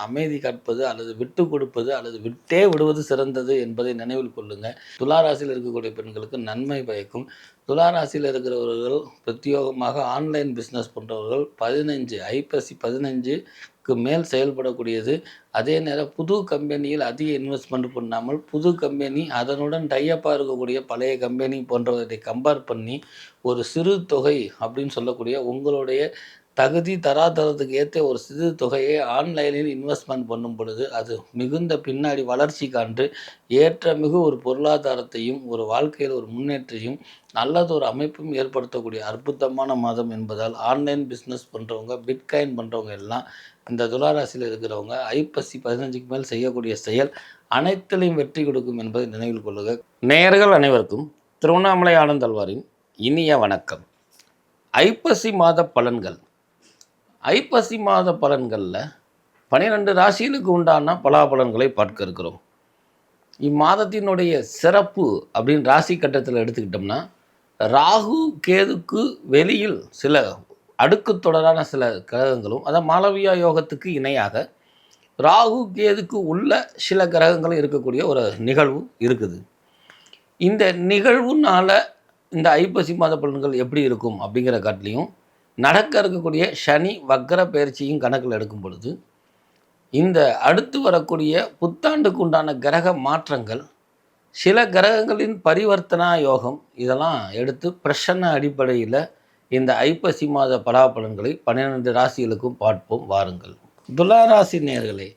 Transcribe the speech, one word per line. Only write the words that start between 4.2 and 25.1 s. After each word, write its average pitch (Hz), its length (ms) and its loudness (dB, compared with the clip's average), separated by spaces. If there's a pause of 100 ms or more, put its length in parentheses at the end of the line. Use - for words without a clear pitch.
கொள்ளுங்க. 104 300 -14 (320)
துலா 151 220 2
ராசியில் 143 340 0
இருக்கக்கூடிய 120 400 -6
பெண்களுக்கு 110 460 -12 (100)
நன்மை 135 320 -6
பயக்கும். 113 440 -10 (420)
துலா 156 220 2
ராசியில் 151 400 -2
இருக்கிறவர்கள் 123 680 -4 (260)
பிரத்யேகமாக 131 760 -4 (120)
ஆன்லைன் 147 400 -4
பிசினஸ் 117 420 -10
பண்றவர்கள் 113 480 -6 (160)
பதினஞ்சு, 127 580 -4 (160)
ஐப்பசி 143 480 -6
பதினஞ்சுக்கு 131 1120 -6
மேல் 151 360 -2
செயல்படக்கூடியது. 127 840 -2 (440)
அதே 139 220 0
நேரம் 147 360 -4
புது 165 280 -2
கம்பெனியில் 147 640 -4
அதிக 147 300 -4
இன்வெஸ்ட்மெண்ட் 131 580 -6
பண்ணாமல் 117 420 -6 (120)
புது 156 240 0
கம்பெனி 143 500 -4 (160)
அதனுடன் 147 520 -4
tie 139 220 0
up-ஆ 156 200 -2
இருக்கக்கூடிய 131 440 -4 (140)
பழைய 127 220 -2 (100)
கம்பெனி 131 400 -4
போன்றவற்றை 120 640 -4
கம்பேர் 131 420 0
பண்ணி 113 260 -8 (460)
ஒரு 123 220 -2
சிறு 170 300 0 (180)
தொகை 143 260 2 (220)
அப்படின்னு 131 360 -6
சொல்லக்கூடிய 120 400 -4 (160)